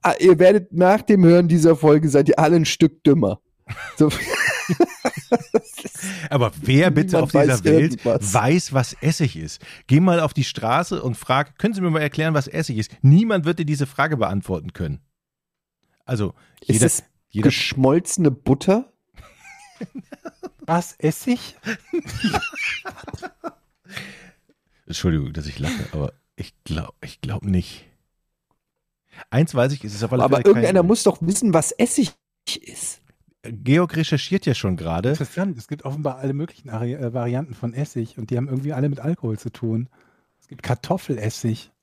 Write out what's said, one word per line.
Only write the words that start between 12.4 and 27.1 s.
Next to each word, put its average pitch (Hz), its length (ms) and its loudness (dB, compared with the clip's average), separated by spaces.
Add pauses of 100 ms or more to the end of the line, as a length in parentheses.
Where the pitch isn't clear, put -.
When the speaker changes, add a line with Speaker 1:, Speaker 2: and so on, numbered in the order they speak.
Speaker 2:
Essig 151 300 -6
ist?" - 240 -6
Niemand 185 440 6
wird 170 140 -2
dir 165 60 -2
diese 143 200 -2
Frage 151 300 -2
beantworten 92 560 -4
können. 76 300 -8 (1040)
Also, 104 280 -4 (280)
Speaker 1:
Ist - 80 -20
Speaker 2:
jeder, 110 160 2
Speaker 1:
es - 180 0 (240)
Speaker 2:
jeder 104 220 -6
Speaker 1:
geschmolzene 143 840 0
Butter? 190 640 -2 (1700)
Speaker 3:
Was? 170 380 -4
Essig? - 560 -4 (360)
Speaker 2:
<laughs> - 40 -6 (3000)
Entschuldigung, 78 480 -2
dass 76 140 -10
ich 67 120 -12
lache, 208 320 -6
aber 73 220 -6 (220)
ich - 180 -14 (100)
glaub, - 400 -8
ich - 180 -18